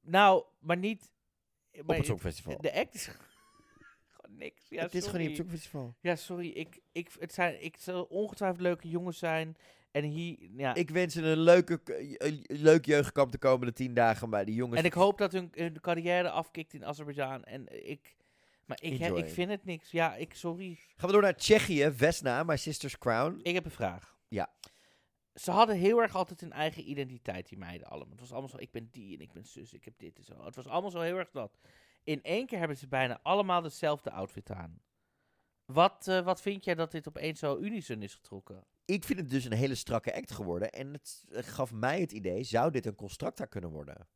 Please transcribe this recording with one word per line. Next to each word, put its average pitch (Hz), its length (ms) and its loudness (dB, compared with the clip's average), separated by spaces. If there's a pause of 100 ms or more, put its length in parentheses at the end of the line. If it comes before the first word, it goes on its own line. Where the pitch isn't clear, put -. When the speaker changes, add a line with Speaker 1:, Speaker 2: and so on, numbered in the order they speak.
Speaker 1:
Nou, 190 420 8 (160)
maar 165 180 0
niet, 202 340 -4 (680)
Speaker 2:
Op 139 80 -16
Speaker 1:
maar 160 100 2
Speaker 2:
het 143 80 2
Songfestival. 87 560 -4
Speaker 1:
de - 120 0
act 190 200 -2
is - 140 -10
<laughs> - 80 -16 (920)
gewoon - 280 -20
niks. - 320 -16
Ja, 190 120 -8
Speaker 2:
Het 175 140 -6
is 180 100 -2
gewoon 190 220 -4
niet 151 120 -4
op 175 100 -6
het 170 120 -8
Speaker 1:
sorry. - 80 -18
Speaker 2:
Songfestival. 123 320 -10
Speaker 1:
Ja, 175 140 0
sorry. 175 340 -8
Ik, - 300 -12 (120)
ik, 175 280 -8
het 165 140 -10
zijn, 175 300 -2
ik, 160 100 -10
het - 100 -20
zullen 180 260 -6
ongetwijfeld 196 520 -2
leuke 175 280 0
jongens 170 280 -4
zijn. 160 400 -2 (340)
En 147 120 0
hier, 160 340 -4 (200)
ja. 131 180 -2
Speaker 2:
Ik 165 140 0
wens 170 240 2
ze 165 80 -2
een 160 160 4
leuke 170 400 8
k-, - 120 -12 (340)
een 151 240 -4
leuk 156 380 8
jeugdkamp 143 460 4
de 127 60 -6
komende 123 360 4
tien 127 200 -6
dagen, 117 360 4
maar 101 160 2
die 107 100 -2
jongens 120 240 0
Speaker 1:
En 165 60 2
ik 175 80 2
hoop 196 240 4
dat 196 140 0
hun, 180 220 -6
hun 160 260 -6
carrière 175 500 0
afkikt - 440 -6
in 147 120 -14
Azerbeidzjan. 143 580 -6
En 113 460 -14
ik, - 260 -14 (500)
maar - 160 -10
ik, 156 180 -4
he-, 165 60 -2
Speaker 2:
Enjoy. 175 140 0
Speaker 1:
ik 165 100 -4
vind 180 200 -2
het 202 160 -6
niks. 170 260 -10
Ja, 165 240 0
ik, 143 180 -10
sorry. 175 460 -10 (160)
Speaker 2:
Gaan - 120 -4
we 185 60 2
door 208 80 10
naar 196 140 4
Tsjechië, 156 580 6
Vesna, 135 500 2
My 165 140 0
Sister's - 400 -6
Crown. 135 460 0
Speaker 1:
Ik 175 100 0
heb 180 120 0
een - 60 -10
vraag. 92 460 -6 (100)
Speaker 2:
Ja. 98 220 -4 (840)
Speaker 1:
Ze - 180 -6
hadden 214 240 6
heel 202 260 4
erg 208 140 0
altijd 185 260 -4
hun 170 100 -14
eigen 156 380 -6
identiteit, 127 600 -8
die - 80 -18
meiden 87 300 -14
allemaal. - 240 -14
Het 107 80 -20
was 123 120 -20
allemaal 131 180 -10
zo, - 80 -18
"Ik - 140 -14
ben 117 200 -12
die 98 240 -16
en 69 60 -18
ik 76 100 -20
ben - 140 -20
zus, - 280 -20
ik - 120 -20
heb 107 120 -20
dit 85 200 -20
en - 60 -20
zo." - 220 -20
Het 117 100 -16
was 131 120 -16
allemaal 175 240 -4
zo 175 80 -8
heel 170 180 -4
erg 180 140 -8
dat. 113 260 -10 (460)
In 151 200 -6
één 202 220 -2
keer 233 140 -6
hebben 156 180 -4
ze 139 100 -16
bijna 131 360 0
allemaal 185 380 2
dezelfde 147 500 -4
outfit - 400 -10
aan. 85 300 -12 (840)
Wat, 165 420 4
eh, 185 180 2
wat 180 160 0
vind 202 240 -6
jij 180 100 0
dat 160 160 -2
dit 156 160 -8
opeens 151 320 -6
zo 139 180 0
unison 160 440 -6
is 101 120 -10
getrokken? 95 500 -18 (220)
Speaker 2:
Ik 190 180 -2
vind - 160 -4
het 151 100 -8
dus 127 160 -2
een 117 80 -2
hele 131 220 0
strakke - 400 -4
act - 160 -10
geworden. 95 400 -4
En 139 220 -10
het, - 380 -18
eh, 117 120 -8
gaf 120 280 -6
mij 123 300 -2
het 170 100 -2
idee, 98 320 -4
zou 127 280 2
dit 131 140 -2
een 104 100 -6
Constracta - 500 -8
kunnen 87 240 -10
worden? 76 460 -14